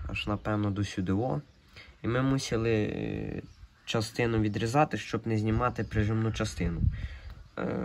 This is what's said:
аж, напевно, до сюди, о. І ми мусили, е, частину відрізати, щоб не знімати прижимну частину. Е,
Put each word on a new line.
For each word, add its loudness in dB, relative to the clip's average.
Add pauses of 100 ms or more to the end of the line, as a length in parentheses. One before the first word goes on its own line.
аж, -6
напевно, 0
до 0
сюди, -2
о. 0 (640)
І -2
ми 2
мусили, 2
е, -4 (420)
частину 0
відрізати, 2
щоб -4
не 2
знімати 0
прижимну 2
частину. -2 (800)
Е, -4 (200)